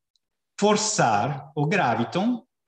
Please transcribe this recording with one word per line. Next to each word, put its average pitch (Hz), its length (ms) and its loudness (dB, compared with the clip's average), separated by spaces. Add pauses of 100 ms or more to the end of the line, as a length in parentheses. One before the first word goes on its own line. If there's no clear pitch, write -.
(580)
forçar 143 960 0
o 147 100 0
graviton 170 800 -2 (240)